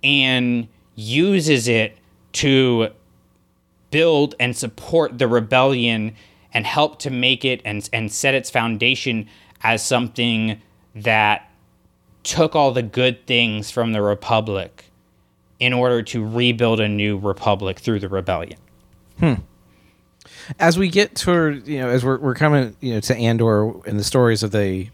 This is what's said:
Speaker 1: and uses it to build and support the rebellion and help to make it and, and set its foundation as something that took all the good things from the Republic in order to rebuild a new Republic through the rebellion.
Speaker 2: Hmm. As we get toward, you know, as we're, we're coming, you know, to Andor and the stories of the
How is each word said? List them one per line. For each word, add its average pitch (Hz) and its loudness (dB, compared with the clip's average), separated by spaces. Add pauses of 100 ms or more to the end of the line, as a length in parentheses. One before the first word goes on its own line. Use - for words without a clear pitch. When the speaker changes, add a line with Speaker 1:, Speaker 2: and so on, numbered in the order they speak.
Speaker 1:
and 127 0 (280)
uses 143 0
it 113 0 (360)
to 131 2 (1000)
build 151 2
and 123 -2
support 135 -2
the 123 0
rebellion 117 2 (400)
and 110 -2
help - 0
to 147 -6
make 127 0
it 127 0
and, 104 -6
and 110 -4
set 135 0
its 127 -4
foundation 117 -2 (340)
as 113 0
something 117 -2 (320)
that 107 0 (760)
took - 0
all 143 4
the 120 -2
good 127 -2
things 113 0
from 113 -2
the 107 0
Republic 104 -2 (760)
in 123 2
order 123 2
to 113 -6
rebuild 117 2
a 107 2
new 104 -2
Republic 98 -2
through 110 -2
the 95 -8
rebellion. 92 -6 (600)
Speaker 2:
Hmm. 151 2 (1200)
As 165 4
we 190 0
get 202 0
toward, 156 0
you 147 -4
know, 127 -2
as 123 2
we're, 131 0
we're 131 -2
coming, 143 2
you 127 -4
know, 110 0
to 127 -2
Andor 113 2 (180)
and 104 -4
the 101 -4
stories 113 2
of 104 -4
the 101 -2